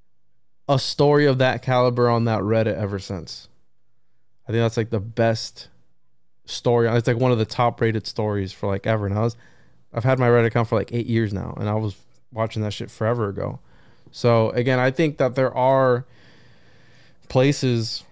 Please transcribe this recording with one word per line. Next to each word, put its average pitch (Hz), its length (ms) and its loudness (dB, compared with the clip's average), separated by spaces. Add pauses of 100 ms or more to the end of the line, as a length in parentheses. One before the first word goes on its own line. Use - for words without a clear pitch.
(680)
a 139 100 4
story 147 480 4
of 131 120 2
that 127 240 2
caliber 123 460 2
on 117 160 2
that 110 160 0
Reddit 110 340 0
ever 101 240 -4
since. - 500 -12 (1000)
I 107 60 -8
think 117 100 0
that's, 113 160 0
like, 110 120 -2
the 113 100 -2
best 113 680 -2 (800)
story. 117 420 0
It's, 113 180 0
like, 123 120 0
one 127 140 2
of 117 60 2
the 110 60 0
top 120 380 0
rated 110 240 -2
stories 104 460 -4
for, - 140 -8
like, 98 200 -4
ever. 110 200 0
And 98 80 -2
I 104 60 0
was, 117 160 -2 (560)
I've 113 120 -6
had 131 140 2
my 123 100 2
Reddit 120 180 4
account 113 220 0
for, 117 80 0
like, 98 160 -4
eight 117 140 -4
years 113 280 0
now, 87 240 -8
and 104 100 -4
I 104 60 -2
was 107 220 -4 (360)
watching 110 300 -4
that 104 100 -4
shit 107 180 -12
forever 110 380 -4
ago. 95 300 -8 (520)
So 113 400 2
again, 127 280 0
I 127 120 2
think 147 280 -2
that 127 160 0
there 131 200 0
are 131 520 2 (1200)
places 127 840 0